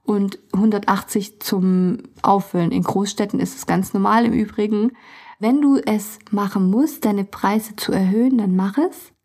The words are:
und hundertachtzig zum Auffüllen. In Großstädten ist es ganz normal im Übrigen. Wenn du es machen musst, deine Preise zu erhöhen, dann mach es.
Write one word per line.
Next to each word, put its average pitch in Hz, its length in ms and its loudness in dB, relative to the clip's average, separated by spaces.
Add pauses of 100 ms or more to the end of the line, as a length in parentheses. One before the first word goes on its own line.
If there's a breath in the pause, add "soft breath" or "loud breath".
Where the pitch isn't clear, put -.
und 202 340 -2 (160)
hundertachtzig 202 880 -2
zum 185 600 0 (180)
Auffüllen. 190 520 0
In 185 100 0
Großstädten 202 580 -2
ist 190 160 -4
es - 100 -14
ganz 180 280 -2
normal 208 320 4
im 226 80 0
Übrigen. 208 580 0 (460 loud breath)
Wenn 254 240 2
du 277 140 4
es 214 420 -2 (120)
machen 196 400 0
musst, 269 360 0
deine 202 180 0
Preise 208 520 -4
zu - 160 -6
erhöhen, 208 440 2
dann 196 180 2
mach 196 220 0
es. - 360 -2 (120)